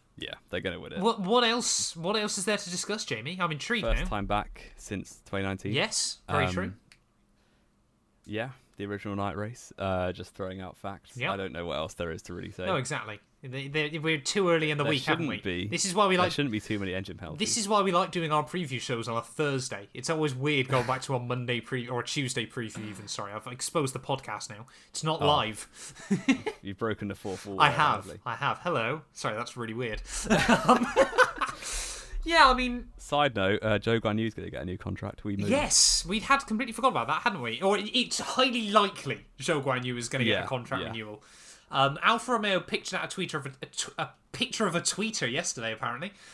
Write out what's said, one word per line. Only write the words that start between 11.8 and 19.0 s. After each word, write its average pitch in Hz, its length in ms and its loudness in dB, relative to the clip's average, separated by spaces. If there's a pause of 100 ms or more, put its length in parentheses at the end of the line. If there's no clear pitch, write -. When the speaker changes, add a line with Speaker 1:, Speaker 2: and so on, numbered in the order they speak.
Speaker 1:
there 85 160 -4
is 82 120 -8
to 90 100 -12
really 92 180 -10
say. 92 140 -8
Speaker 2:
No, 185 100 0
exactly. 123 440 -6 (220)
They, 135 280 -10
they, 151 300 -2
we're 156 200 2
too 185 300 2
early 160 200 6
in 147 80 2
the 147 60 2
Speaker 1:
There 139 80 4
Speaker 2:
week, 135 140 2
haven't 165 200 2
we? 110 120 -2
Speaker 1:
shouldn't - 80 -12
be. 92 240 0
Speaker 2:
This 170 160 0
is 180 100 -2
why 208 120 6
we 185 100 6
Speaker 1:
There 180 80 6
Speaker 2:
like, 170 80 0
Speaker 1:
shouldn't 143 180 2
be 107 80 0
too 107 180 -2
many 95 160 -2
engine 95 240 -4
penalties. 87 300 -8
Speaker 2:
this - 100 2
is 202 120 0
why 208 120 6
we 190 120 4
like 185 180 4
doing 165 220 0
our 151 100 4
preview 135 380 -4
shows 117 260 -2